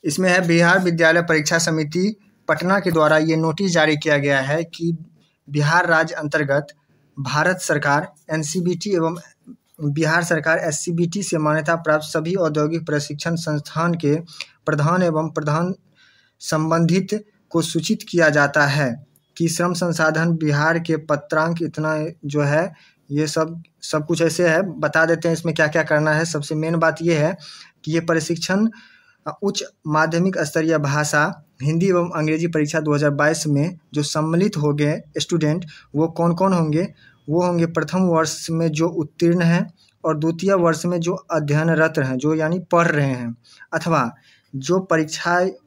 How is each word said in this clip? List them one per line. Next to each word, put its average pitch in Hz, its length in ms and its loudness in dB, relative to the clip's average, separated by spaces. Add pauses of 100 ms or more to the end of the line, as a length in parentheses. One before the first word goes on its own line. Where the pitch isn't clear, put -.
इसमें 185 260 0
है 180 180 2
बिहार 170 320 4
विद्यालय 170 420 4
परीक्षा 160 360 0
समिति 165 580 -2 (320)
पटना 175 320 2
के 185 120 0
द्वारा 156 260 4
ये 160 180 2
नोटिस 160 360 0
जारी 156 260 4
किया 147 200 2
गया 139 240 2
है 151 220 -2
कि 165 340 -4 (520)
बिहार 151 380 2
राज्य 160 280 2
अंतर्गत 147 520 -2 (520)
भारत 151 380 0
सरकार 147 560 0 (180)
एनसीबीटी 175 580 -4
एवं 165 260 0 (680)
बिहार 156 420 0
सरकार 160 340 0
एससीबीटी 170 680 -4
से 165 140 -2
मान्यता 156 380 0
प्राप्त 156 280 0
सभी 160 320 -4
औद्योगिक 160 500 0
प्रशिक्षण 147 500 -4
संस्थान 165 580 -2
के 147 220 0 (500)
प्रधान 156 380 2
एवं 156 260 0
प्रधान 156 460 -2 (640)
संबंधित 165 840 0 (240)
को 165 120 0
सूचित 165 380 -2 (100)
किया 170 200 4
जाता 143 360 4
है 135 400 -2 (320)
कि 170 100 0
श्रम 175 260 0
संसाधन 165 580 0
बिहार 156 480 2
के 165 180 -2
पत्रांक 156 640 -2
इतना 156 440 -4 (200)
जो 143 160 -2
है, 156 320 0 (380)
ये 151 160 0
सब, 165 360 -4 (180)
सब 151 240 -4
कुछ 165 160 -2
ऐसे 165 280 2
है। 160 120 4
बता 160 440 0
देते 165 220 0
हैं 165 60 2
इसमें 160 220 -4
क्या-क्या 156 280 2
करना 151 280 2
है। 156 140 2
सबसे 156 300 -6
मेन 160 200 -2
बात 160 260 2
ये 170 160 2
है 165 200 0 (480)
कि 151 60 -6
ये 165 80 0
प्रशिक्षण, 170 720 -2 (580)
अ, 151 160 -10
उच्च 202 200 -4 (240)
माध्यमिक 165 500 0
स्तरीय 160 400 0
भाषा 147 680 0 (180)
हिंदी 165 260 0
एवं 175 280 0
अंग्रेजी 156 320 0
परीक्षा 156 320 0
दो 151 140 0
हज़ार 147 160 2
बाईस 151 380 0
में 151 300 0 (160)
जो 147 100 0
सम्मिलित 165 540 0
हो 147 160 0
गए 147 280 0 (160)
स्टूडेंट, 160 480 0 (300)
वो 160 120 2
कौन-कौन 170 460 0
होंगे? 165 400 0 (360)
वो 175 160 2
होंगे 175 200 2
प्रथम 165 340 -2
वर्ष 160 500 0
में 165 220 0
जो 160 160 0
उत्तीर्ण 170 540 0
हैं 170 320 2 (320)
और 156 120 0
द्वितीय 165 360 0
वर्ष 170 320 2
में 175 140 -2
जो 170 140 -2
अध्ययनरत 156 840 0
हैं, 131 200 -2
जो 147 160 0
यानी 160 260 0
पढ़ 170 280 2
रहे 147 200 0
हैं, 123 280 -4 (380)
अथवा 139 420 0 (400)
जो 156 240 0
परीक्षा 165 520 -2 (360)